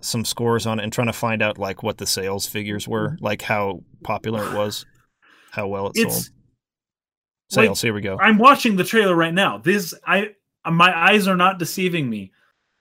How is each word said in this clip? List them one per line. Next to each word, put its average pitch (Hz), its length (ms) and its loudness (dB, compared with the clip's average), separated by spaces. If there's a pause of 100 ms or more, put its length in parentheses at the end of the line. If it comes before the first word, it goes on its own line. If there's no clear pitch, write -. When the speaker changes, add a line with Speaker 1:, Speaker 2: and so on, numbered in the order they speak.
Speaker 1:
some 113 240 -4
scores 117 400 -2
on 110 140 -2
it 101 40 -6
and 107 80 -6
trying 120 160 -2
to 110 60 -2
find 110 280 -2
out, 107 160 -2
like, 98 260 -6
what 104 160 -4
the 98 80 -8
sales 98 400 -4
figures 104 400 -6
were, 110 320 -4
like, 107 240 -4
how 101 400 -4 (200)
popular 107 480 -6
it 104 40 -8
was, 104 300 -4 (640)
how 101 160 -6
well 98 200 -4
it - 80 -6
Speaker 2:
It's 175 180 0
Speaker 1:
sold. - 160 -6 (1200)
Sales, 107 300 2
Speaker 2:
like, 123 80 -2
Speaker 1:
here 110 60 0
we 104 80 -4
go. 95 180 -4
Speaker 2:
I'm 214 200 6
watching 254 380 6
the 180 60 0
trailer 190 320 2
right 165 180 2
now. 170 260 2
This, 180 340 0 (140)
I, 202 240 0 (380)
my 175 280 4
eyes 190 300 4
are 185 100 2
not 180 220 2
deceiving 170 500 -2
me. 101 220 -8 (500)